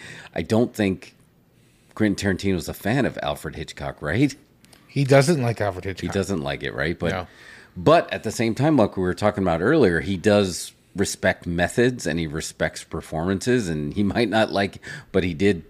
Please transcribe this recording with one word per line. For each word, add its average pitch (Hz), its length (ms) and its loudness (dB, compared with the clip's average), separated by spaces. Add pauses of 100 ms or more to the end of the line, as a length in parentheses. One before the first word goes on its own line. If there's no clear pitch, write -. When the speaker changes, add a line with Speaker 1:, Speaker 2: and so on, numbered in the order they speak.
(140)
Speaker 1:
<laughs> - 200 -20
I - 80 -2
don't 110 320 0
think 98 420 -2 (800)
Quentin 104 200 2 (220)
Tarantino 98 180 -2
is 82 140 -6
a 73 40 -8
fan 117 320 -2
of - 160 -4
Alfred 73 360 -6
Hitchcock, 71 440 -10
right? 110 320 0 (540)
Speaker 2:
He 139 160 -2
doesn't 139 380 4
like 117 180 -2
Alfred 92 240 -4
Hitchcock. 95 180 -8
Speaker 1:
He 90 60 -4
doesn't 90 340 -2
like 69 220 -6
it, 60 100 -6
right? 76 240 -2
But, 85 140 -2
Speaker 2:
No. 90 160 -6 (480)
Speaker 1:
but 147 380 4
at - 100 -4
the 110 80 -4
same 113 240 0
time, 147 220 4
like 101 180 4
we 95 80 -2
were 90 100 0
talking 101 300 0
about 82 180 2
earlier, 104 380 4
he 98 160 -2
does 101 560 2 (240)
respect 92 500 -2
methods 90 600 0
and 78 100 -2
he 80 100 -2
respects 78 580 -6
performances, 92 840 -2
and 76 260 -4
he 104 100 0
<laughs> 95 120 0
might 113 140 2
not 110 240 0
like, 98 260 -2 (320)
but 90 140 2
he 87 80 -2
did 92 360 2